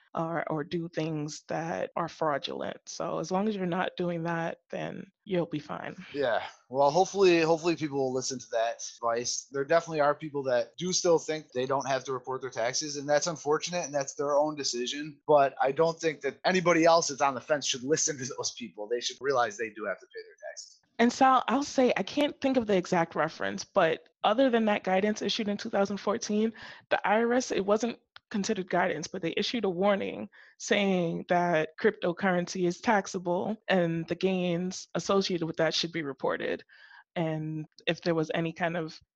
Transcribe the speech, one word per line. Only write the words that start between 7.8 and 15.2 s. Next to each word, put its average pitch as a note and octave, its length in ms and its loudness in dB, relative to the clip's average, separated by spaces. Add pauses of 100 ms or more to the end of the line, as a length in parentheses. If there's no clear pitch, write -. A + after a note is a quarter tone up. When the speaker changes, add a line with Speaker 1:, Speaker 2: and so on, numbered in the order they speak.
Speaker 2:
will C3 160 0
listen C3 240 -4
to - 140 -14
that A2+ 240 0 (200)
advice. A#2+ 540 -2
There C#3 140 -2
definitely D#3+ 360 2
are C#3+ 140 4
people C#3+ 300 -6
that B2 240 0 (100)
do F3+ 160 -4
still E3+ 240 4
think D#3 340 -6
they B2+ 140 -2
don't C#3 200 -2
have C3+ 180 0
to C#3 80 -6
report C3 280 -6
their C3 100 -8
taxes, C3+ 460 -4
and C#3 100 -8
that's D3 200 4
unfortunate, E3 580 -2
and C#3 80 -10
that's C#3 220 -4
their C#3+ 240 0
own D3+ 180 2
decision. C3+ 600 -6 (100)